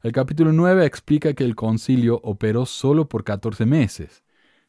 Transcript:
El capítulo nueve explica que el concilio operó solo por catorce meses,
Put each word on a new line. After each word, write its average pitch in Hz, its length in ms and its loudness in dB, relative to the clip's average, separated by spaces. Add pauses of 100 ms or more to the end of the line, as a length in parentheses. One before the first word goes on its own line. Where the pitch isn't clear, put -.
El 117 80 -4
capítulo 151 420 2
nueve 180 320 4
explica 147 500 -2
que 135 100 -2
el 117 100 0
concilio 117 720 0
operó 110 420 -2
solo 147 420 0
por 104 140 -6
catorce 107 420 -4
meses, 113 600 -2 (440)